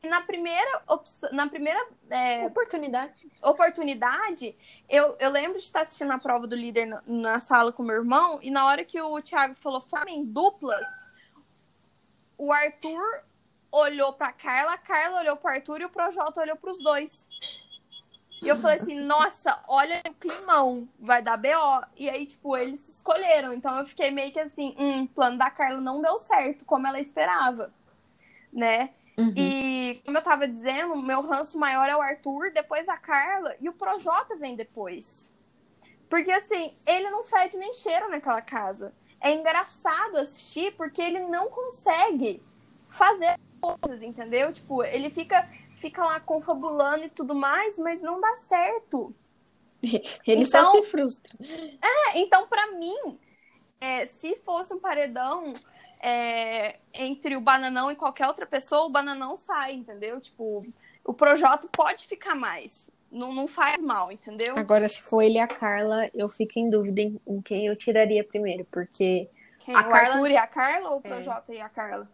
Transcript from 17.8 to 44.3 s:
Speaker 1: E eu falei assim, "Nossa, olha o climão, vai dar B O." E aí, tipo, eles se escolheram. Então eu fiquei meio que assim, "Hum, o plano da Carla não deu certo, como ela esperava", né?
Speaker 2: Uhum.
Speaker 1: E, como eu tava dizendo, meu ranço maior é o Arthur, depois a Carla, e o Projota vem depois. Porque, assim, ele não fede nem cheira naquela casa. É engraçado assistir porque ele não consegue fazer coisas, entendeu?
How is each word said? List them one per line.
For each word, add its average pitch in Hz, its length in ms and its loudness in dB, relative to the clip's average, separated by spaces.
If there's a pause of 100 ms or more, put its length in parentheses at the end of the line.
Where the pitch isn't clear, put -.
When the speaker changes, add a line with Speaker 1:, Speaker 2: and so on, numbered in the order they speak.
Speaker 1:
E - 40 -2
eu 294 100 4
falei 302 200 2
assim, 294 220 -8
"Nossa, 294 680 0
olha 294 400 2
o 311 60 -10
climão, 269 720 0 (120)
vai 240 240 4
dar 226 140 0
B 269 180 2
O." 277 260 2 (160)
E 277 100 -8
aí, 269 200 -6
tipo, - 280 -6
eles 262 260 -6
se - 100 -16
escolheram. 320 600 2
Então 262 280 -4
eu 277 60 -6
fiquei 277 260 -2
meio 277 200 -4
que 311 80 -4
assim, 294 380 -6
"Hum, 269 260 0
o 247 40 -4
plano 247 320 0
da 262 100 2
Carla 262 320 -2
não 262 200 -4
deu 339 180 0
certo, 294 440 -2
como 269 220 0
ela 269 140 -2
esperava", 285 760 -2 (800)
né? 233 380 2 (260)
Speaker 2:
Uhum. 220 180 2
Speaker 1:
E, 262 680 -2
como 285 140 -6
eu - 20 0
tava 285 260 2
dizendo, 262 480 -2
meu 262 300 -2
ranço 302 320 -2
maior 269 320 2
é 294 60 2
o 302 60 2
Arthur, 285 500 -4
depois 311 360 -2
a 339 80 -2
Carla, 320 640 -2
e 277 80 -8
o 349 60 -6
Projota 392 640 -2
vem 262 180 -10
depois. 214 720 -12 (800)
Porque, 339 240 2
assim, 370 400 -2 (140)
ele 381 240 2
não 427 140 -4
fede 381 340 2
nem 403 160 -8
cheira 392 340 -2
naquela 269 340 -4
casa. 202 520 -8 (260)
É 285 140 2
engraçado 330 840 0
assistir 302 580 -6
porque 320 260 -6
ele 349 200 -2
não 349 280 -2
consegue 349 880 0 (480)
fazer 359 480 4 (240)
coisas, 269 440 -6
entendeu? 240 500 -2